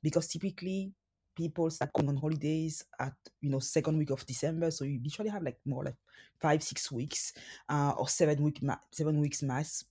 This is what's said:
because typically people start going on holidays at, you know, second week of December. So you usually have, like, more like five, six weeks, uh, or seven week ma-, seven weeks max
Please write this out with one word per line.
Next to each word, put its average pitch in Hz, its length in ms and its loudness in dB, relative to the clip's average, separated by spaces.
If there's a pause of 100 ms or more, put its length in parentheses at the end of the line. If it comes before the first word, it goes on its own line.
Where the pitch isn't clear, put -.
because 156 240 4
typically 190 640 -4 (460)
people 165 340 0
start 147 240 -4
going 139 140 4
on 143 80 2
holidays 156 680 -2 (140)
at, 135 160 -4 (260)
you 143 80 -2
know, 135 120 2
second 156 360 2
week 147 140 2
of 135 160 -2
December. 160 440 0
So 151 140 -4
you 139 180 -2
usually 208 280 -4
have, 202 120 -4
like, 131 220 -4
more 139 200 -4
like 123 100 -4 (440)
five, 156 240 4
six - 300 -6
weeks, 135 400 -4 (360)
uh, 143 280 4
or 131 120 0
seven 147 340 4
week 151 180 2
ma-, 139 160 0 (140)
seven 151 300 2
weeks 147 200 2
max 139 500 -2